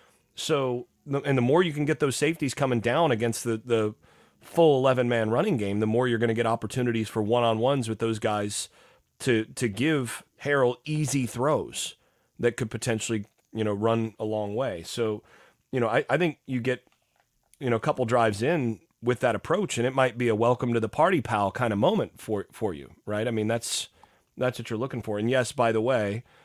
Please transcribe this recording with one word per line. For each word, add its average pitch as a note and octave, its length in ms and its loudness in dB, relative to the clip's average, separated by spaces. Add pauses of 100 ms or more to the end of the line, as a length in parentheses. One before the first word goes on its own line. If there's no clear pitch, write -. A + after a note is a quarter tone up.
(340)
So, C3 540 -2 (180)
the, C#3 160 -2
and C#3 160 2
the B2 40 4
more C#3 200 4
you E3+ 100 0
can D3 140 -2
get D3 140 0
those C#3 160 0
safeties D3+ 360 0
coming B2+ 280 0
down C3 320 2
against A2+ 320 -2
the, A2+ 200 -2
the A2 300 0 (480)
full D#3 360 4
eleven-man A#2+ 520 2
running D#3 260 2
game, G2+ 240 0
the A2 60 2
more A2+ 200 2
you're A#2 120 0
gonna A2+ 160 2
get A#2 120 0
opportunities A2+ 640 -2
for A2+ 140 -2
one-on-ones A#2 640 2
with A2 100 -4
those A2+ 200 -2
guys G#2 500 -2 (520)
to, A2+ 340 2
to B2 140 -2
give B2+ 540 -2 (200)
Harrell C3+ 420 2
easy D3+ 400 0
throws A#2 680 -4 (440)
that A#2+ 200 0
could A#2 120 -4
potentially, A2+ 540 -4 (300)
you A2 100 -2
know, G#2 80 0
run A2+ 460 0
a A2 60 -6
long G#2+ 300 -4
way. A2 280 -4
So, A2 400 -4 (500)
you C3 80 0
know, A2+ 80 2
I, A#2+ 220 0
I C3+ 80 2
think E3 260 0
you B2+ 160 -4
get, B2 260 -4 (720)
you C3 120 -4
know, A#2 60 2
a G#2+ 40 0
couple C#3 240 -2
drives A2+ 380 2
in B2+ 380 0 (220)
with A#2+ 180 0
that A#2+ 140 2
approach, E3 440 -2
and A#2+ 80 0
it C3 80 -2
might B2+ 240 2
be B2 100 2
a A2 60 4
welcome A#2+ 400 2
to A#2 60 2
the A2 80 -2
party, D#3+ 340 2
pal, G#2 280 0
kind A#2+ 220 -2
of G2+ 60 0
moment C#3+ 420 0
for, G#2 300 -4
for G2+ 240 -4
you, C#2 160 -14 (160)
right? G#2+ 220 -2
I - 20 -2
mean, A2 160 0
that's, - 420 -4 (480)
that's B2+ 220 -2
what A#2+ 100 -10
you're A2 100 -4
looking B2+ 220 -6
for. G#2 180 -6
And A2 120 0
yes, B2+ 220 0
by A#2 180 2
the A2 100 2
way, A2+ 440 0 (200)